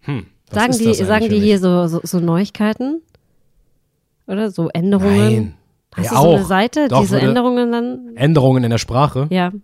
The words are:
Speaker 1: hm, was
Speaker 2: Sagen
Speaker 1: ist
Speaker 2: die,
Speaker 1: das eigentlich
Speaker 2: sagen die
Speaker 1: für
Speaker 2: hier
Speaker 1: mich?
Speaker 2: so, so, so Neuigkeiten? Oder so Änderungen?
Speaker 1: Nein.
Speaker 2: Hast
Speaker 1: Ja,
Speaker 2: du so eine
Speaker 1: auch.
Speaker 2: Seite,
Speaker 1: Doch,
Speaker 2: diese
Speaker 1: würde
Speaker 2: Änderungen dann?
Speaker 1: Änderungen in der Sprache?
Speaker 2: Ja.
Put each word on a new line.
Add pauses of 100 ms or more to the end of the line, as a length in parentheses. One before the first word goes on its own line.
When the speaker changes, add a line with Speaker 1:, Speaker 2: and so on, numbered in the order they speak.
Speaker 1:
hm, (240)
was
Speaker 2:
Sagen
Speaker 1:
ist
Speaker 2:
die,
Speaker 1:
das
eigentlich
Speaker 2:
sagen
die (100)
Speaker 1:
für
Speaker 2:
hier
Speaker 1:
mich?
Speaker 2:
so,
so,
so
Neuigkeiten? (1300)
Oder
so
Änderungen?
Speaker 1:
Nein. (420)
Speaker 2:
Hast
Speaker 1:
Ja,
Speaker 2:
du
so
eine
Speaker 1:
auch.
Speaker 2:
Seite,
Speaker 1:
Doch,
Speaker 2:
diese
Speaker 1:
würde
Speaker 2:
Änderungen
dann?
Speaker 1:
Änderungen
in
der
Sprache?
Speaker 2:
Ja. (120)